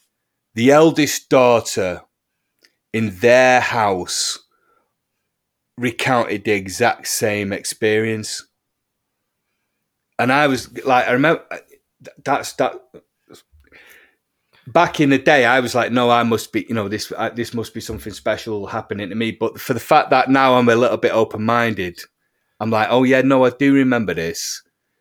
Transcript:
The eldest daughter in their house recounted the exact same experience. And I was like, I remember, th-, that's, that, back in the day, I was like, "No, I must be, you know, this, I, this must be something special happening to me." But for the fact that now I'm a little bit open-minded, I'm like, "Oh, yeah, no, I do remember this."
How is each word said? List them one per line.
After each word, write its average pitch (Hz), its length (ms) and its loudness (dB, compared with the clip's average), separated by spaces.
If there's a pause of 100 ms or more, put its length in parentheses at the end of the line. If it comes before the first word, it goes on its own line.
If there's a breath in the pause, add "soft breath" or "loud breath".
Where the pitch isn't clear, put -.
(540)
The 113 160 2
eldest 151 600 4
daughter 113 760 2 (880)
in 110 240 -4
their 123 440 4
house 101 760 -4 (1400)
recounted 120 680 -4
the 113 80 -2
exact 101 560 -2
same 104 460 -4
experience. 107 920 -4 (1700)
And 123 120 0
I 147 160 2
was 131 240 -4 (120)
like, 123 240 2
I 113 40 -2
remember, 143 380 0
th-, - 760 -20
that's, - 280 -4
that, 131 200 -2 (1900 soft breath)
back 165 340 0
in 143 120 4
the 135 80 2
day, 135 260 4
I 123 140 4
was 123 160 -4
like, 107 160 0
"No, 123 180 2
I 120 140 4
must 113 280 -2
be, 104 160 -4
you 113 80 -6
know, 104 140 -4
this, 104 280 -8
I, 110 120 -4
this 113 240 -8
must 113 200 -8
be 117 60 -12
something 107 320 -12
special 107 560 -6
happening 104 420 -8
to 95 60 -12
me." 113 160 -4
But - 300 -6
for - 120 -4
the 117 60 -2
fact - 300 2
that 127 200 2
now 135 260 4
I'm 120 120 4
a 117 80 6
little 117 220 2
bit 101 160 0
open-minded, 110 880 -2 (580)
I'm 110 120 -4
like, 107 180 0
"Oh, 127 140 2
yeah, 131 180 4
no, 131 240 2
I 123 60 2
do 139 220 0
remember 120 420 0
this." - 480 -8 (380)